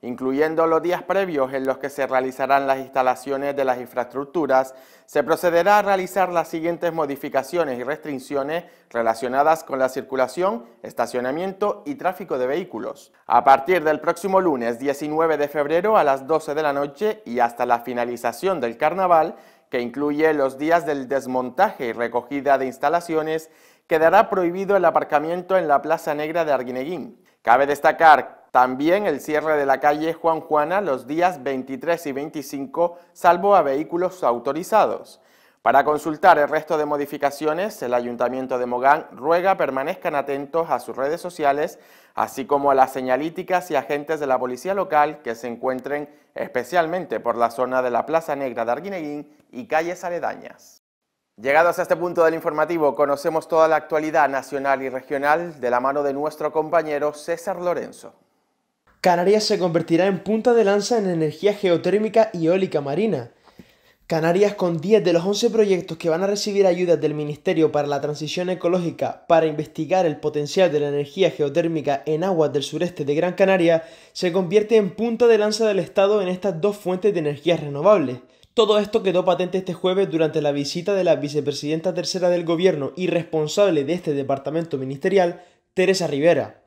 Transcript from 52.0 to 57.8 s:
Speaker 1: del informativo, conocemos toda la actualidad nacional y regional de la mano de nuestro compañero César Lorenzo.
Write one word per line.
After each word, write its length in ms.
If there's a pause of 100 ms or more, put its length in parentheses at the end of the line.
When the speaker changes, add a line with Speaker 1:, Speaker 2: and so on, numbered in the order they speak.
Speaker 1:
del 120
informativo, 580
conocemos 540
toda 200
la 100
actualidad 520
nacional 540
y 60
regional 720
de 120
la 80
mano 240
de 100
nuestro 380
compañero 600
César 460
Lorenzo. 540 (840)